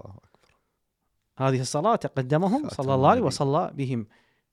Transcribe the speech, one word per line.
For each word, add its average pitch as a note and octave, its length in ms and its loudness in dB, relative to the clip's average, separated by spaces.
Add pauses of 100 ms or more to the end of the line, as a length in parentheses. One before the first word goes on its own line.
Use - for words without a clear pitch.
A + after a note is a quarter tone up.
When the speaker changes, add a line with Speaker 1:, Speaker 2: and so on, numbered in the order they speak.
Speaker 1:
الله F#2+ 120 -16
أكبر. - 400 -20 (840)
Speaker 2:
هذه C3 220 2
الصلاة D3+ 360 0
تقدمهم D3+ 680 0
Speaker 1:
خاتم - 200 -6
Speaker 2:
صلى C3+ 120 0
الله C3 140 4
عليه A3+ 100 6
Speaker 1:
النبي. G#3+ 80 0
Speaker 2:
وصلى C#3+ 480 0
بهم B2+ 320 -4 (460)